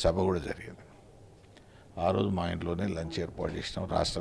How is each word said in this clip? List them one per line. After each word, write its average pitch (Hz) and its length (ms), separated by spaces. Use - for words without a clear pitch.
సభ 85 120
కూడా 90 200
జరిగింది. - 360
ఆ - 100
రోజు 101 240
మా 87 60
ఇంట్లోనే 85 320
లంచ్ 82 280
ఏర్పాటు 82 340
చేసినాం, 85 280
రాష్ట్ర 85 240